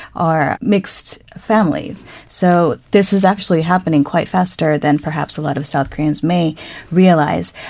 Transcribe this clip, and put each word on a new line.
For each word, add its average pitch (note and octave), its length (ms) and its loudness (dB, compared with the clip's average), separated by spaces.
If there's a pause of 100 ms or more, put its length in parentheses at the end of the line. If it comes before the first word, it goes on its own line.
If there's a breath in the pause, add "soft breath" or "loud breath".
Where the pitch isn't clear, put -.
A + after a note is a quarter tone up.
(160 loud breath)
are D#3+ 440 0
mixed - 640 -2 (160)
families. - 640 -2 (260 loud breath)
So E3+ 500 2 (120)
this G3+ 220 4
is G3 100 2
actually F#3 380 2
happening E3 420 2
quite D#3+ 240 -2
faster E3 520 0
than D3 180 2
perhaps D3+ 400 -6
a D3+ 40 -8
lot D3 160 -4
of D3+ 100 -6
South C#3 240 -4
Koreans D3+ 320 -4
may E3 320 0 (340 loud breath)
realize. E3+ 640 2 (160 loud breath)